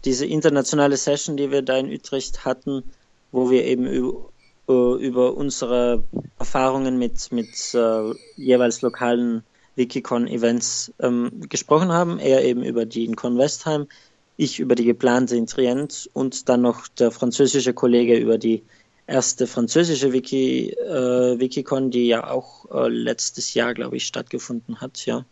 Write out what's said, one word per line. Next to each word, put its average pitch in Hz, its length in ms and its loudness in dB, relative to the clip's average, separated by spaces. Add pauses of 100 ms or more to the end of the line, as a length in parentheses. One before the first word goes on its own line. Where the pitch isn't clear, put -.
diese 135 200 0
internationale 143 720 2
Session, 143 400 -2
die 139 140 -2
wir 139 100 2
da 131 160 -2
in 131 140 -2
Utrecht - 540 -6
hatten, 135 380 -4 (480)
wo 127 200 2
wir 123 140 4
eben 127 200 0
ü-, 127 280 -2 (540)
äh, 127 380 2
über 127 300 2
unsere 123 680 0 (360)
Erfahrungen 131 580 0
mit, - 340 -2
mit, - 440 -6
äh, 110 360 2 (260)
jeweils 123 440 2
lokalen 120 600 0 (320)
Wikicon-Events, 120 1200 -2
ähm, 123 500 -2
gesprochen 160 420 2
haben. 170 260 0
Er 135 260 4
eben 123 200 0
über 117 220 -2
die 113 200 -6
in 113 100 -4
Kornwestheim, 143 720 -2 (500)
ich - 220 -2
über 127 160 2
die 117 100 0
geplante 120 500 2
in 117 120 0
Trient 131 680 -2
und 135 360 -4
dann 123 120 4
noch 120 260 0
der 117 240 2
französische 127 640 2
Kollege 120 440 4
über 113 200 2
die 113 260 0 (440)
erste 131 400 0
französische 139 680 2
Wiki, 127 580 0
äh, 123 680 0
Wikicon, 131 520 -2
die 120 160 2
ja 117 220 2
auch, - 420 -8
äh, 127 180 0
letztes 117 640 -4
Jahr, 120 200 0
glaub 117 200 -6
ich, 123 120 -6
stattgefunden 120 760 -8
hat, - 240 -12
ja. 120 260 -4